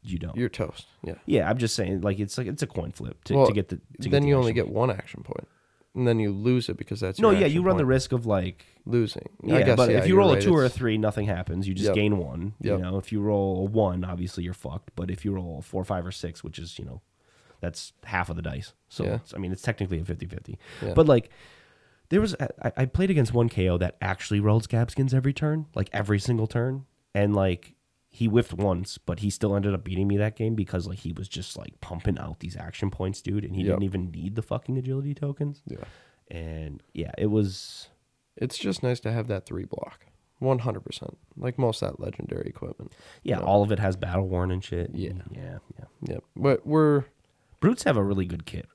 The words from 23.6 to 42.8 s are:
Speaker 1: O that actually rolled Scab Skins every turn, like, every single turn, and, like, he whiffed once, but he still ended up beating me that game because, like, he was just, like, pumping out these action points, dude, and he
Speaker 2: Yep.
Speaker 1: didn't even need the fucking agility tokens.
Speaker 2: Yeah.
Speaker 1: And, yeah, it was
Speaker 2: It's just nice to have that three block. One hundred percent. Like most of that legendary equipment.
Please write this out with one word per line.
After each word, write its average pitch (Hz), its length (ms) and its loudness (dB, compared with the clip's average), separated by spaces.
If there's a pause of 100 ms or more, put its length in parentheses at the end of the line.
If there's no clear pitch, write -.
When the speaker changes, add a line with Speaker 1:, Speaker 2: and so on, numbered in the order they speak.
Speaker 1:
O 87 80 4
that 87 240 0
actually 95 380 0
rolled 107 240 6
Scab 117 260 0
Skins 135 240 0
every 131 200 2
turn, 151 420 0
like, 101 180 -2
every 104 260 2
single 110 280 2
turn, 131 380 -2 (280)
and, 104 220 4
like, 95 400 0 (340)
he - 160 -4
whiffed 113 280 2
once, 92 440 -2
but 90 220 -6
he 101 100 0
still 101 260 0
ended 101 200 2
up 90 80 -4
beating 95 240 -2
me 101 100 2
that 107 180 0
game 113 200 -2
because, 92 320 -4
like, 85 120 -8
he - 140 -8
was 92 160 -10
just, - 260 -10
like, - 240 -16
pumping 90 380 -4
out - 220 -10
these 90 180 -10
action 87 320 -6
points, 95 320 -4
dude, 101 240 -4
and 95 100 -6
he 95 60 -2
Speaker 2:
Yep. 95 120 2
Speaker 1:
didn't - 100 0
even 92 260 -2
need 82 240 -6
the 113 80 -4
fucking - 380 -4
agility 135 340 -4
tokens. 143 540 -6
Speaker 2:
Yeah. - 160 -10 (480)
Speaker 1:
And, 80 500 -8 (140)
yeah, - 240 -6
it 107 80 2
was 104 600 -2 (520)
Speaker 2:
It's 123 160 -6
just 196 260 -4
nice 123 180 0
to 110 100 -4
have 113 160 -2
that 101 180 -4
three 92 200 -8
block. - 400 -12 (320)
One 131 220 2
hundred 113 260 -4
percent. - 320 -12 (180)
Like 127 240 -6
most 117 220 2
of - 100 -2
that - 80 -12
legendary - 480 -6
equipment. - 460 -12 (280)